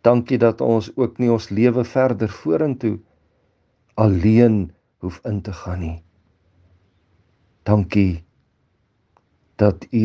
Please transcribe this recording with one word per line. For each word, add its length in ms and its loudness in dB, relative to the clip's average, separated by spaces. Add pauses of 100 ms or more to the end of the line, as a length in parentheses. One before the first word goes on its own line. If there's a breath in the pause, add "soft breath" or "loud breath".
Dankie 360 2
dat 240 2
ons 320 0
ook 240 -4
nie 120 0
ons 200 -4
lewe 320 0
verder 480 -2
vorentoe 640 -4 (1040)
alleen 720 4 (340)
hoef 240 -10
in 160 -6
te 80 -10
gaan 320 -10
nie. 140 -8 (1700)
Dankie 560 2 (1400)
dat 320 2
U 120 0